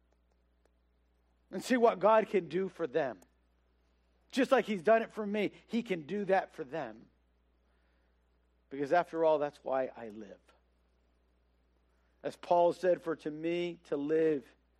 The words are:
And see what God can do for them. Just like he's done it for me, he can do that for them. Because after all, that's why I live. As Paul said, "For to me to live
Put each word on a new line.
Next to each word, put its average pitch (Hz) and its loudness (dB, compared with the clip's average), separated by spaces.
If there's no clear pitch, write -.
And 185 -8
see 254 0
what 233 4
God 220 4
can 180 0
do 180 -4
for 165 -6
them. 131 -4
Just 247 0
like 240 4
he's 196 -4
done 220 6
it 214 -10
for 214 -8
me, 202 -2
he 233 -2
can 185 -4
do 190 -6
that 180 0
for 160 -12
them. 131 -8
Because 139 -2
after 165 2
all, 156 6
that's 147 -4
why 131 -2
I 117 -14
live. 101 -16
As 143 -10
Paul 175 2
said, 175 0
"For 165 -6
to 156 -8
me 170 -6
to 151 -2
live 151 0